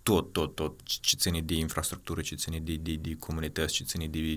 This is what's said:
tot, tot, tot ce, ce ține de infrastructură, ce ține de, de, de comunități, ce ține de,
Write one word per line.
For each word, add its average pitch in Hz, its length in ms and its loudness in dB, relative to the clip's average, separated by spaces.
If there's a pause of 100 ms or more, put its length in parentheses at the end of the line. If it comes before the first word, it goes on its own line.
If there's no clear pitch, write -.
tot, 90 280 4
tot, 78 240 0
tot - 280 -2
ce, - 180 -4
ce - 140 2
ține 85 260 2
de 82 120 0
infrastructură, 80 680 0
ce 76 140 -6
ține 82 240 -4
de, 82 160 -2
de, 80 200 -2
de 80 240 -4
comunități, 80 540 -2
ce - 100 0
ține 82 240 -2
de, 78 300 0